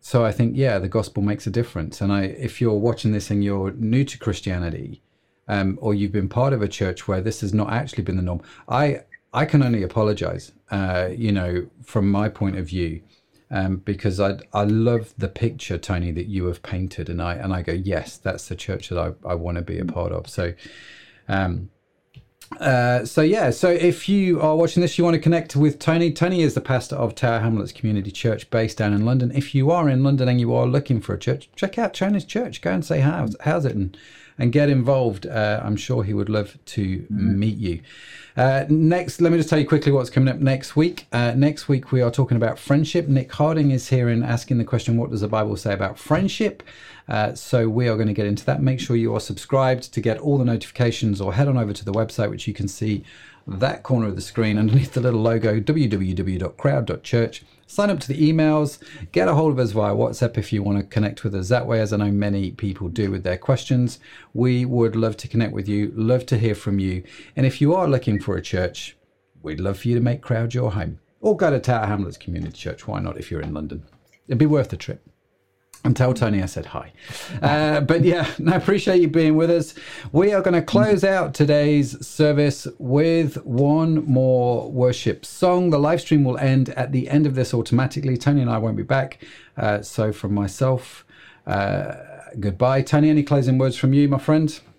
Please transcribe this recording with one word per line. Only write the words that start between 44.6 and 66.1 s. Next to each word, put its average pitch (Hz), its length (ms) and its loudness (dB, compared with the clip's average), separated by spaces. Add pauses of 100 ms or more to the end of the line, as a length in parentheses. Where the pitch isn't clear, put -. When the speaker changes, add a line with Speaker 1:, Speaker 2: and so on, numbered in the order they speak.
Speaker 1:
question, 117 320 0
"What 117 140 0
does 113 100 -2
the 104 80 -2
Bible 107 280 0
say 101 180 -2
about 95 240 -4
friendship?" 190 640 -2 (460)
Uh, 107 260 -2
so 117 360 0
we 120 180 0
are 110 80 0
gonna 110 160 0
get 104 140 0
into 104 180 -2
that. 143 180 0
Make 131 160 2
sure 123 160 -2
you 113 200 0
are 110 60 -2
subscribed 131 760 -2
to - 60 -2
get 110 180 0
all 143 200 0
the 131 60 2
notifications, 113 760 0
or 95 140 -4
head 139 140 2
on 131 80 2
over 107 160 0
to 101 120 -10
the 101 80 -4
website, 110 380 -2
which - 160 -8
you 104 80 -6
can 98 140 -6
see 107 340 -4 (440)
that 101 360 -4
corner 117 240 0
of 98 80 -4
the 90 60 -8
screen 107 380 -2
underneath 110 340 4
the 135 80 -2
little 117 220 0
logo, 110 360 2
w 147 300 0
w 95 260 -2
w 92 240 -2
dot 90 200 -6
crowd 139 280 0
dot 87 160 -6
church. - 400 -2 (240)
Sign 208 240 -2
up 175 100 -2
to - 80 -12
the 151 240 2
emails, 156 460 2 (340)
get 185 160 2
a 165 60 2
hold 151 180 4
of 127 60 -2
us 117 140 0
via 104 220 2
WhatsApp 113 440 0
if 101 140 -4
you 104 100 0
wanna 101 200 0
connect - 420 -2
with 101 100 -4
us 92 140 -4
that 120 180 2
way, 113 140 0
as 107 140 -2
I - 20 0
know 104 140 0
many 101 400 -2
people 95 380 -8
do 98 220 -2
with 95 140 -6
their 90 140 -2
questions. 123 600 0 (360)
We 123 320 0
would 117 280 0
love 113 240 0
to - 100 -14
connect 113 240 -2
with 101 140 -6
you, 104 280 -2
love 120 320 0